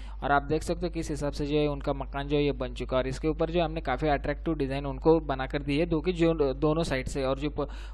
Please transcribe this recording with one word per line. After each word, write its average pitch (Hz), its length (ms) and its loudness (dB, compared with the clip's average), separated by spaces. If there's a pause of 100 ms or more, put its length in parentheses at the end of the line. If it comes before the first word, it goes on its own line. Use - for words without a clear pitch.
(220)
और 135 100 2
आप 143 100 6
देख 151 200 0
सकते 175 240 -2
हो 165 40 -2
किस 165 200 -6
हिसाब 143 220 -2
से 147 140 -2
जो 147 100 0
है 147 120 4
उनका 143 240 -2
मकान 139 360 -6
जो 147 80 2
है 147 80 4
ये 143 80 2
बन 127 220 -4
चुका 127 220 -2
है। 127 60 4
और 131 60 0
इसके 135 200 -2
ऊपर 156 220 0
जो 175 120 2
हमने 160 180 -2
काफ़ी - 280 0
attractive 147 460 0
design 139 320 -2
उनको 160 340 4
बना 135 260 -4
कर 139 160 -4
दी 143 160 0
है, 170 80 2
दो 165 140 2
कि 175 120 -2
जो 160 420 4
दोनों 156 280 2
site 135 260 -2
से। 139 160 -2
और 135 140 2
जो 147 120 -2
प-, 143 180 -4 (260)